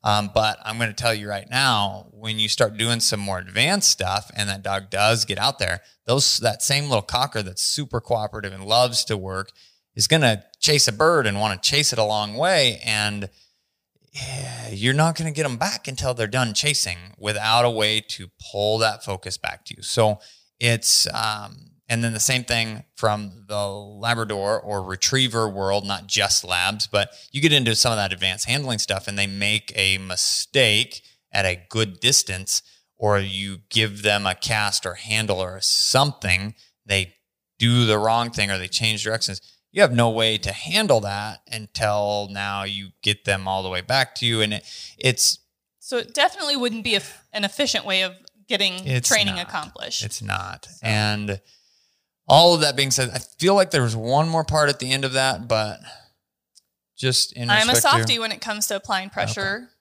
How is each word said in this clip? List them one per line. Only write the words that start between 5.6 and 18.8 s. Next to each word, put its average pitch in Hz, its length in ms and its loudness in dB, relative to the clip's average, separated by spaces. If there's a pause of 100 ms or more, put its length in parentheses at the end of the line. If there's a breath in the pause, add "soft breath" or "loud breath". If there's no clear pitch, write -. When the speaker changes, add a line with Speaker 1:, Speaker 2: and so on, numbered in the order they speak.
Speaker 1:
those, 135 340 2
that 113 240 -2
same 143 220 0
little 123 180 0
cocker 123 400 -2
that's 92 200 -8
super 131 380 -2
cooperative 107 520 -4
and 95 120 -14
loves 120 420 2
to 110 100 -2
work 95 340 -6 (440 soft breath)
is 113 120 2
gonna 127 380 4 (160)
chase 147 260 4
a 107 60 0
bird 147 340 4
and 101 140 0
wanna 107 160 0
chase 143 360 2
it 117 60 -2
a 110 60 4
long 104 320 -2
way. 147 480 2
And, 104 440 -2 (840 soft breath)
yeah, 127 580 -10
you're 110 240 0
not 156 220 2
gonna 160 160 -4
get 151 140 -2
'em 123 100 -4
back 151 320 -4
until 131 260 -2
they're 117 120 -2
done 117 280 0
chasing 92 640 -2
without 107 460 2
a 123 60 4
way 110 300 2
to - 300 -12 (220)
pull 107 260 2
that 110 240 0